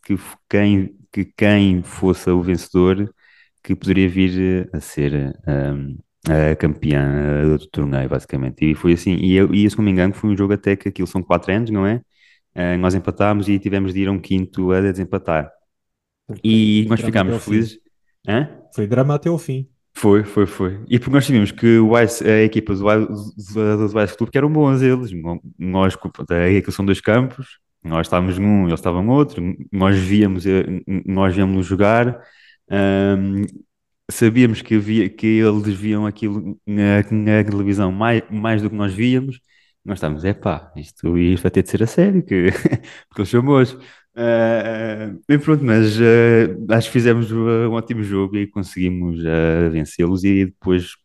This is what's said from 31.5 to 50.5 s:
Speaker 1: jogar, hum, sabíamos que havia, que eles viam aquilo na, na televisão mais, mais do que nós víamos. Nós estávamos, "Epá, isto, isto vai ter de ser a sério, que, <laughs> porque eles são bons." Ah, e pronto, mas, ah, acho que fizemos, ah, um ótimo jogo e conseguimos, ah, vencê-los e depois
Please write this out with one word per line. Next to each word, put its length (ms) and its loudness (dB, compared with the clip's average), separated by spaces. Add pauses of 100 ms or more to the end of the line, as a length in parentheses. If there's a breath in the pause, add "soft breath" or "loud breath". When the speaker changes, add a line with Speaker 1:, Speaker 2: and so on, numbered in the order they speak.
Speaker 1:
jogar, 540 2 (500 loud breath)
hum, 720 0 (680)
sabíamos 520 2
que 140 -2
havia, 340 0
que 160 -6
eles 400 2 (100)
viam 300 -4
aquilo 600 -8
na, 320 2 (120)
na 340 2
televisão 480 0
mais, 380 0
mais 320 -2
do 80 -4
que 60 -10
nós 180 -4
víamos. 460 -2 (440)
Nós 140 -8
estávamos, 260 -6
"Epá, 520 -4
isto, 420 -6
isto 240 2
vai 80 0
ter 120 2
de 80 -4
ser 120 0
a 40 2
sério, 380 2
que, 260 0
<laughs> 580 -6
porque 140 -12
eles 80 -4
são 120 2
bons." 340 2 (400 loud breath)
Ah, 1000 -2 (140)
e 100 4
pronto, 260 0
mas, 360 2
ah, 760 4
acho 120 0
que 40 -14
fizemos, 400 2
ah, 40 -4 (320)
um 40 -2
ótimo 300 -6
jogo 340 -4
e 100 -4
conseguimos, 800 -6
ah, 460 2
vencê-los 540 -2
e 220 2
depois 460 -4 (120)